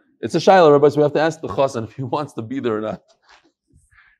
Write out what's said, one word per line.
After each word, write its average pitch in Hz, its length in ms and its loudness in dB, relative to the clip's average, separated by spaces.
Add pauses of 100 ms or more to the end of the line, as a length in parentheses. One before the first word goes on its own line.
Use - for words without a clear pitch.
(200)
it's - 140 -8
a 170 60 -2
Shiloh, 180 320 6
Rabbi, 143 160 6
so 139 80 0
we 151 60 2
have 147 100 0
to 147 80 -2
ask 160 200 -2
the 127 80 -12
Chassan 120 360 -4
if 101 80 -16
he 135 100 -12
<laughs> - 0 -
wants 143 300 -8
to 156 100 -10
be 127 180 -10
there 113 180 -4
or - 20 -8
not. 107 220 -10 (1160)